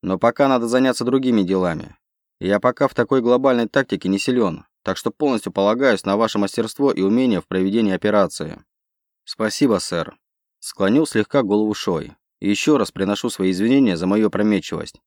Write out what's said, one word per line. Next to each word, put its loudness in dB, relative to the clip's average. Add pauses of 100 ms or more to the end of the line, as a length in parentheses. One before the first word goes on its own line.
«Но -2
пока 2
надо 2
заняться 0
другими 2
делами. -2 (440)
Я 0
пока 0
в -6
такой 0
глобальной 2
тактике -2
не 2
силен, -2 (160)
так -6
что -4
полностью -2
полагаюсь 2
на 0
ваше 0
мастерство -2
и -4
умение 2
в -14
проведении 0
операции». -2 (600)
«Спасибо, 0
сэр». -6 (460)
Склонил 0
слегка 0
голову 0
Шой. -6 (220)
«И -2
еще 2
раз 0
приношу -2
свои -2
извинения 2
за -4
мою 2
опрометчивость. -2